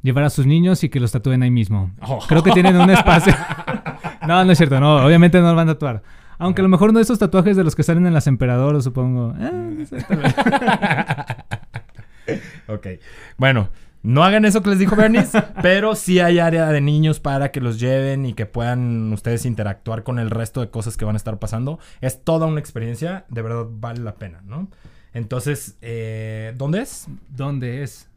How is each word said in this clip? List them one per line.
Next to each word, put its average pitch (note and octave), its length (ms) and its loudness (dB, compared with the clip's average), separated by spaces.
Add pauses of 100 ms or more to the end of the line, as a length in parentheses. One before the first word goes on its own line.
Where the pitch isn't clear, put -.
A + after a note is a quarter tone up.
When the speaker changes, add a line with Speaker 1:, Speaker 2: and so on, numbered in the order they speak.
Speaker 1:
llevar C3+ 220 2
a D3 60 2
sus C3+ 160 0
niños E3+ 360 4
y D3 60 -2
que C3+ 100 -4
los A#2+ 140 0
tatúen B2+ 300 0
ahí B2 80 2
mismo. G2+ 500 0
Speaker 2:
Oh. C3 260 -6
Speaker 1:
Creo D#3+ 160 4
que F3+ 100 4
tienen F3+ 240 6
un F3+ 140 8
espacio. F#3 500 6
Speaker 2:
<laughs> - 40 -8 (840)
Speaker 1:
No, F3+ 180 4
no F#3 80 6
es D#3 60 6
cierto. C3+ 200 4
No, C#3+ 280 4
obviamente E3+ 340 6
no E3+ 100 4
lo E3+ 40 4
van E3 160 2
a - 20 0
tatuar. B2+ 300 -6 (360)
Aunque F3+ 220 -2
a F#3+ 40 2
lo - 20 4
Speaker 2:
Ajá. F#3+ 60 4
Speaker 1:
mejor G3+ 200 4
no A3+ 80 4
esos A3 180 2
tatuajes F#3+ 380 2
de F#3+ 80 2
los D#3 100 0
que D#3+ 80 -2
salen E3+ 240 2
en E3+ 60 2
las D3+ 140 2
Emperadoras, C3 580 0
supongo. B2+ 560 -2
Eh, E4+ 380 -8
no D4+ 80 -10
sé, B3 160 -12
tal G3 160 -4
vez. C#3+ 160 0
Speaker 2:
<laughs> - 1900 -4 (380)
Ok. G#2 200 -10 (520)
Bueno, B2+ 320 2 (320)
no B2+ 220 2
hagan G#3+ 200 4
eso G#3 180 2
que G3+ 80 -2
les F#3+ 80 2
dijo G3 180 0
Bernice, A3 460 2 (100)
Speaker 1:
<laughs> F#3+ 100 -10
Speaker 2:
pero G3+ 320 2
sí F3+ 260 0
hay F3 200 4
área E3 280 0
de D3 140 0
niños D3+ 380 0
para C#3 320 -4
que C3+ 100 -6
los A2+ 180 -4
lleven C3+ 460 -2
y A#2 80 -8
que A2+ 100 -8
puedan A#2+ 680 -4
ustedes A#2 320 -6
interactuar A2 560 -6
con B2 160 -6
el A2+ 100 -4
resto A2+ 320 -6
de A2 80 -6
cosas A2 300 -10
que G#2+ 80 -4
van G#2+ 80 -2
a - 20 -4
estar G#2 220 -8
pasando. B2 400 -8 (240)
Es C3 220 -8
toda D#3+ 220 0
una D3+ 140 -4
experiencia, D3 680 -10
de A#2 100 -10
verdad A#2 300 -8
vale A#2 300 -12
la G#2+ 160 -12
pena, F2+ 280 -18
¿no? D3 240 -12 (460)
Entonces, B2 680 -8
eh, A2 800 -10
¿dónde D#3 240 -4
es? - 240 -16 (240)
Speaker 1:
¿Dónde C3+ 520 -8
es? - 340 -16